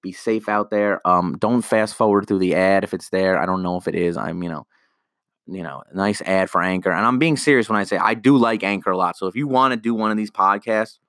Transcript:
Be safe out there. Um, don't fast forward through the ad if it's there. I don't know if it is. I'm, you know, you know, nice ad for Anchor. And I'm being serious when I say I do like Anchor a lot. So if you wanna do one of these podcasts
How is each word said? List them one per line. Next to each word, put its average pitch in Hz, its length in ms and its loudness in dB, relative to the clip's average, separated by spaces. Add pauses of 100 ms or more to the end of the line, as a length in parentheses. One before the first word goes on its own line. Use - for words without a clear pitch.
Be 95 80 -10
safe 110 360 -4
out 104 220 -2
there. 104 380 -2
Um, 90 320 2
don't 117 240 0
fast 107 320 0
forward 101 320 2
through 98 100 0
the 92 160 2
ad 95 300 4
if - 100 -6
it's - 160 -10
there. 95 320 2
I 87 60 -2
don't 92 160 -2
know 90 140 -2
if - 100 -6
it 85 80 -4
is. 87 200 0
I'm, 85 280 -6
you 85 60 -6
know, 76 180 -10 (800)
you 92 160 -12
know, 69 180 -12 (100)
nice 98 300 -2
ad 95 300 0
for 87 100 2
Anchor. 92 300 0
And 90 120 0
I'm 123 140 2
being 156 180 2
serious 131 320 2
when 107 120 0
I 98 40 -2
say 95 140 -2
I 104 160 0
do 127 240 4
like 113 260 2
Anchor 98 280 -2
a 92 60 0
lot. 87 200 -2
So 98 80 -6
if 92 100 -6
you 143 120 -4
wanna 131 280 2
do 117 200 -2
one 110 160 -2
of 107 60 -2
these 107 120 -4
podcasts 104 800 -2